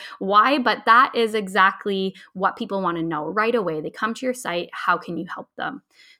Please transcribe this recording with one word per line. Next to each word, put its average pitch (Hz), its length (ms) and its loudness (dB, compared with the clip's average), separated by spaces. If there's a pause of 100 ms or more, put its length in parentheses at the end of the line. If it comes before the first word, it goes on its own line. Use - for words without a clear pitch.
(180)
why, 214 400 4
but 240 260 0
that 233 300 6
is 226 200 2
exactly 196 800 2 (200)
what 190 220 -2
people 202 260 -4
wanna 170 200 -2
know 156 260 -4
right 214 260 0
away. 170 260 -2
They 147 80 -8
come 226 240 -6
to 254 140 -8
your 254 80 -2
site, 175 380 -6
how 175 260 -2
can 175 180 -10
you 175 160 -6
help - 240 -14
them? - 260 -8 (380)